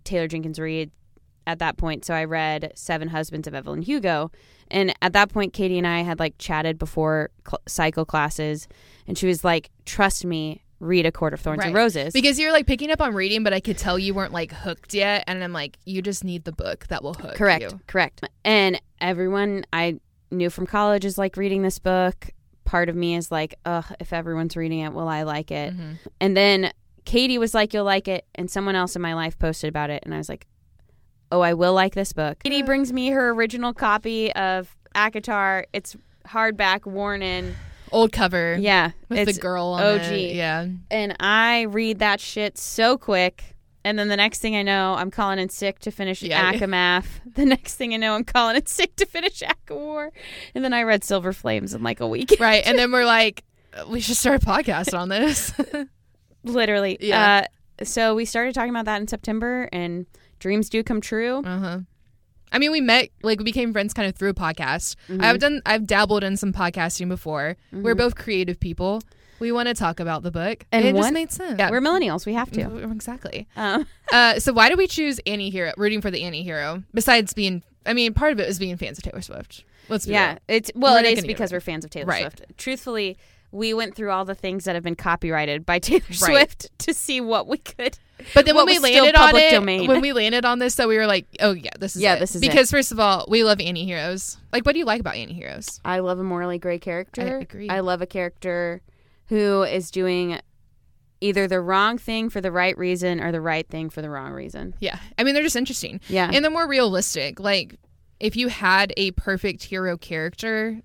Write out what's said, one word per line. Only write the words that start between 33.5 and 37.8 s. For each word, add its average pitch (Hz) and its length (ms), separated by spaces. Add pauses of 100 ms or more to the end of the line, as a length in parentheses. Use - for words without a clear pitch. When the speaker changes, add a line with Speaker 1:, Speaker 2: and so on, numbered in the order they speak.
Speaker 1:
copy 220 600
of 185 400 (200)
akatar. 208 680 (100)
It's - 200 (320)
hardback, 208 600
worn 202 360
in. 180 320 (380)